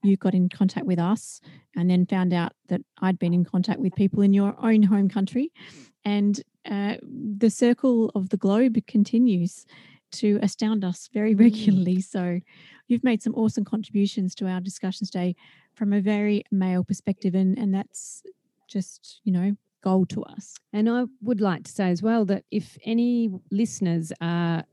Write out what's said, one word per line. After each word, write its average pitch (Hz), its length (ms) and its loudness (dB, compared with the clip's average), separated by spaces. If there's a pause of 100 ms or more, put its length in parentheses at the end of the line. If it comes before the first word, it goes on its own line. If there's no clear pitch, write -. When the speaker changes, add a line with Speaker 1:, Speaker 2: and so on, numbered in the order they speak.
Speaker 1:
you 196 140 4
got 185 180 0
in 180 140 2
contact - 360 0
with 180 140 0
us 185 420 -4 (340)
and 175 140 0
then 180 160 4
found 185 260 0
out 175 220 -2 (140)
that 180 140 -4 (200)
I'd 185 160 0
been 175 160 0
in 180 100 2
contact - 360 -2
with 190 160 -2
people 196 260 2
in 202 140 6
your 202 280 0
own 220 200 4
home 202 260 4
country. 240 420 -4 (540)
And, 202 340 0 (300)
uh, 202 320 -4
the 214 480 -2
circle 240 640 2
of 190 160 -2
the 202 80 -2
globe 220 400 2 (100)
continues 208 800 0 (460)
to 208 300 0
astound 214 440 -2
us - 260 -6
very 214 240 0
Speaker 2:
Mm. 196 40 0
Speaker 1:
regularly. 208 600 6
So 180 380 -4 (480)
you've 240 160 0
made 233 180 2
some 214 140 -4
awesome 220 300 0
contributions 202 680 -2
to 190 120 -6
our 185 140 -4
discussion 190 440 -8
today 180 300 -4 (380)
from 202 180 -2
a 202 80 2
very 208 520 0
male 185 340 0
perspective, 185 500 -4
and, 190 220 2
and 196 160 -2
that's - 500 -10 (440)
just, - 580 -10
you 202 80 0
know, 190 240 0 (260)
gold 190 260 2
to - 140 -8
us. - 320 -18 (160)
Speaker 2:
And 214 180 0
I 247 160 0 (160)
would 214 200 -2
like 190 240 0
to - 60 -18
say 190 180 -2
as 175 120 0
well 226 240 0
that 190 240 -4
if - 360 -6
any 233 440 0 (220)
listeners 180 720 -2
are 170 520 -2